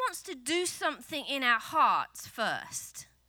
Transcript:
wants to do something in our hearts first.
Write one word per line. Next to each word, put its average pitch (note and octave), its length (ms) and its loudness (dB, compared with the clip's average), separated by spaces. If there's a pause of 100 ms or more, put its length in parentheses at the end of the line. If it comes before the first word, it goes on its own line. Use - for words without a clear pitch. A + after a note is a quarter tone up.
wants A#4 240 -2
to F#4 100 -8
do D#4 320 0
something D4 640 -4
in C4+ 140 -2
our A#3+ 160 4
hearts A3 680 2
first. - 800 -4 (220)